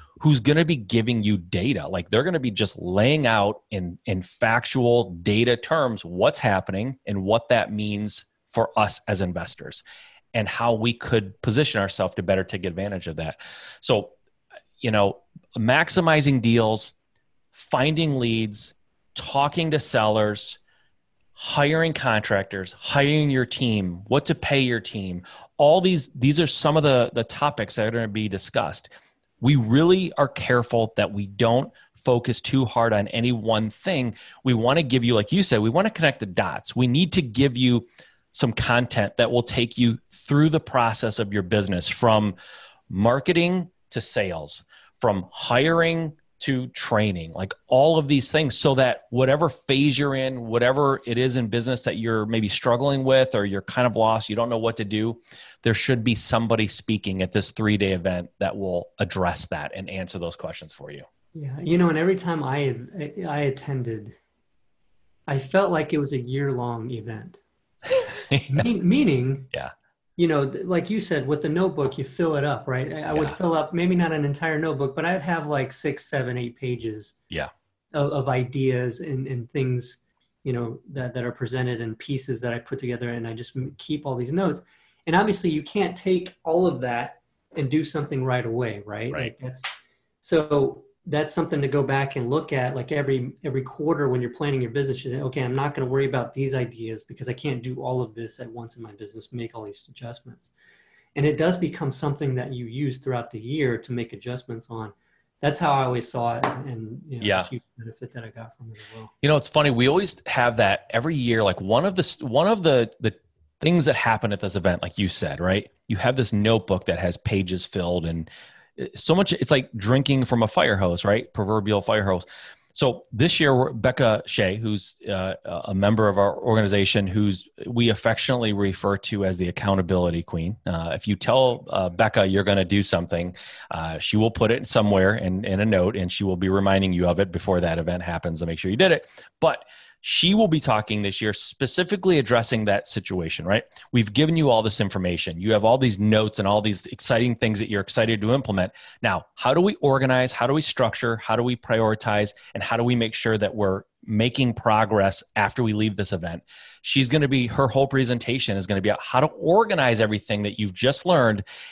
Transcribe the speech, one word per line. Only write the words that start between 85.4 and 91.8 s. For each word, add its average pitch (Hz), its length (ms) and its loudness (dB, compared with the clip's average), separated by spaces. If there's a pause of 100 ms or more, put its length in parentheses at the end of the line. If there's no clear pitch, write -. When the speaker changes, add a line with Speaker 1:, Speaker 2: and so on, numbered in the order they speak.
Speaker 2:
you 151 120 -2
can't 190 340 -2
take 185 460 -2
all 175 240 2
of 135 140 0
that 120 400 -4 (360)
and 139 140 -2
do 156 140 2
something 143 400 -4
right 123 200 0
away, 113 400 -4
right? 107 280 -8
Speaker 1:
Right. 151 100 -6
Speaker 2:
Like, - 160 -10
that's, 127 240 -12 (580)
so 151 640 0 (260)
that's 151 240 -2
something 160 300 -2
to 135 60 -2
go 139 160 0